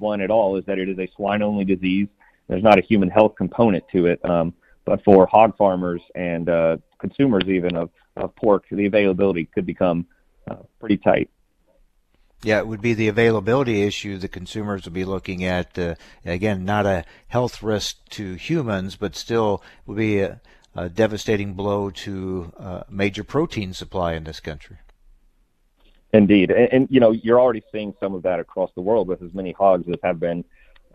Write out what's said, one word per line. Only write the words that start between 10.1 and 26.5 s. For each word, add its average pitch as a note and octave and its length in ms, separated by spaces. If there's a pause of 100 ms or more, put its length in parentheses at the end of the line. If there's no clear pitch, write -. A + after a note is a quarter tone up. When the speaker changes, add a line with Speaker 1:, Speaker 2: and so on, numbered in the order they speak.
Speaker 1:
uh, - 60 (240)
pretty G#2+ 160
tight. - 340 (1120)
Speaker 2:
Yeah, G#2+ 160
it G2 80
would A2 160
be A#2 120
the A2 120
availability A2+ 760
issue G2+ 360
the F#2 80
consumers G2 580
would F2 80
be F#2 120
looking F#2 400
at. F2+ 340
Uh, E2+ 160 (300)
again, F#2 400
not G#2 200
a F#2+ 200 (240)
health B2 340
risk G#2 360 (120)
to F#2+ 240
humans, G2 640
but G2+ 180
still A2 480 (240)
would G#2+ 100
be G#2+ 220
a, G2 220 (340)
a F2 140
devastating G2+ 640
blow G2+ 360
to, F#2 680
uh, F2+ 320
major G2+ 320
protein A2+ 500
supply F2+ 420
in D#2+ 100
this D#2 160
country. - 380 (1300)
Speaker 1:
Indeed. G2+ 380